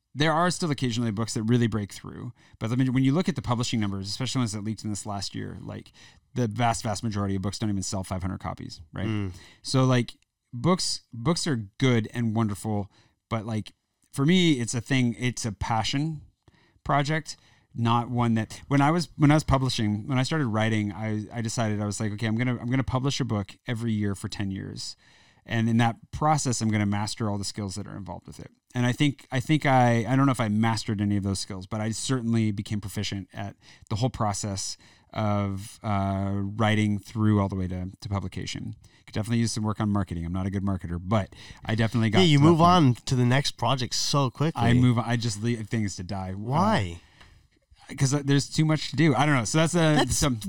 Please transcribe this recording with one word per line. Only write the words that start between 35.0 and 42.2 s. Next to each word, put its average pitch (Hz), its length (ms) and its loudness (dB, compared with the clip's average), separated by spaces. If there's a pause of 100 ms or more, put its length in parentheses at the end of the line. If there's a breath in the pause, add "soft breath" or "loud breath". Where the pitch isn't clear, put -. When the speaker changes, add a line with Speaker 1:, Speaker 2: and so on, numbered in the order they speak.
Speaker 1:
of, 101 680 -2
uh, 98 520 0
writing 104 640 2
through 107 420 2
all 98 80 2
the 98 80 -6
way 92 100 -2
to, 90 220 -6 (120)
to - 100 -8
publication. 98 640 -6 (300 soft breath)
Could - 80 -14
definitely 113 240 0
use 113 140 0
some 107 120 -4
work 107 160 -2
on 104 80 0
marketing. 92 380 -2
I'm 87 80 -4
not 92 120 -2
a 101 40 -4
good 95 140 -4
marketer, 87 380 -4
but 95 280 -2 (340 loud breath)
I 110 120 -2
definitely 113 340 2
got 101 80 2
Speaker 2:
Yeah, 190 60 8